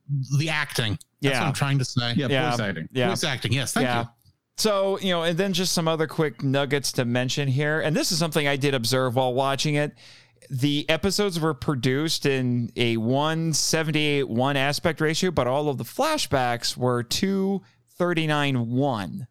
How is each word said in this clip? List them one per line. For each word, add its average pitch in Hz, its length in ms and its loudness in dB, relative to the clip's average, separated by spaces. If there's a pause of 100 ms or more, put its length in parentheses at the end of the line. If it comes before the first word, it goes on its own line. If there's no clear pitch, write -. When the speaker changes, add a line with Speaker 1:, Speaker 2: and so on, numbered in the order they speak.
(380)
Speaker 1:
the 156 120 0
acting. 143 420 -2 (300)
That's 139 140 2
Speaker 2:
Yeah. 120 60 0
Speaker 1:
what 156 60 0
I'm 139 60 -2
trying 139 260 0
to 127 60 0
say. 120 300 -2
Speaker 3:
Yeah, 139 140 0
Speaker 2:
Yeah. 127 220 2
Speaker 3:
voice 120 100 0
acting. 90 320 -4
Speaker 2:
Yeah. 123 160 2
Speaker 1:
Voice 113 160 -2
acting. 123 280 -2
Yes. 131 200 0
Thank 240 120 2
Speaker 2:
Yeah. 120 180 0
Speaker 1:
you. 120 40 -6 (500)
Speaker 2:
So, 196 420 2
you 190 120 -2
know, 170 120 2
and 170 140 2
then 196 160 0
just 175 200 0
some 170 140 0
other 160 200 2
quick 147 360 -2
nuggets 139 500 0
to 135 120 0
mention 127 440 0
here. 151 320 0
And 156 140 0
this 285 180 0
is 165 60 -2
something 156 280 0
I 143 80 2
did 135 180 2
observe 127 420 0
while 127 180 2
watching 135 420 0
it. 147 200 0 (540)
The 143 400 0
episodes 190 500 0
were 156 140 0
produced 139 720 0
in 127 500 0
a 117 220 2
one 151 560 0
seventy-eight 151 760 0
one 127 280 0
aspect 147 440 0
ratio, 160 300 0
but 143 160 0
all 147 220 0
of 131 80 -4
the 113 60 -6
flashbacks 135 960 -2
were 123 260 0
two 196 580 0 (360)
thirty-nine 147 720 0
one. 123 600 -2